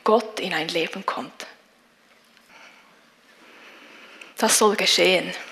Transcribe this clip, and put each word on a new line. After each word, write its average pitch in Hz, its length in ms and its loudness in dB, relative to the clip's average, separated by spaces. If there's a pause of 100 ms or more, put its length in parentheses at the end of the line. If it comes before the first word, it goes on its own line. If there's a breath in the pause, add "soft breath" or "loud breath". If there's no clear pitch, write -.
Gott - 360 0
in 180 120 -6
ein 160 160 -4
Leben 170 380 -6
kommt. - 400 -10 (3000 loud breath)
Das 220 220 2
soll 214 180 4
geschehen. 180 560 2 (200 loud breath)